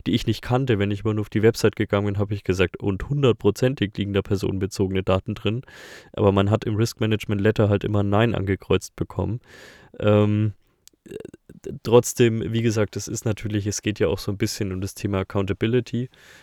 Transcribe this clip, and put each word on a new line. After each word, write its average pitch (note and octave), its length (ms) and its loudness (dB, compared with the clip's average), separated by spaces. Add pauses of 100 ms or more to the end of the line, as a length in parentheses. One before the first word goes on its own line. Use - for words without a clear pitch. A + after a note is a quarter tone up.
die - 80 2
ich - 120 -2
nicht A2+ 160 -2
kannte. B2+ 360 0
Wenn G2+ 120 0
ich G2+ 120 -4
mal G#2+ 120 0
nur G#2+ 80 -2
auf - 80 -10
die G#2+ 120 0
Website A2 320 4
gegangen G2+ 300 0
bin, G2+ 140 -2
hab G2+ 120 -2
ich G2+ 140 -6
gesagt, F#2 340 0
„Und G2 300 -4
hundertprozentig B2+ 880 0
liegen G2+ 160 -2
da G2 80 2
personenbezogene F#2+ 800 -2
Daten F#2+ 320 -2
drin.“ A2 280 -4 (500)
Aber - 180 4
man G2 200 4
hat A2 140 2
im A2 120 -2
Risk A2+ 240 -2
Management G#2+ 400 0
Letter G#2+ 300 2
halt G2+ 140 2
immer G#2 180 0
Nein G2+ 320 2
angekreuzt F#2+ 640 -2
bekommen. F#2 440 -4 (580)
Ähm, G#2 540 4 (1300)
trotzdem, A2+ 680 4
wie A2+ 80 -2
gesagt, A2 360 0
es G2+ 120 -6
ist - 160 -8
natürlich, G#2+ 420 -2
es G2+ 140 -4
geht G#2+ 180 -4
ja G2+ 100 2
auch G2+ 100 -2
so - 120 -6
ein G2+ 60 -4
bisschen G#2 360 -4
um F#2 100 -6
das G2 120 -6
Thema G2 260 -2
Accountability. A2+ 880 -2 (320)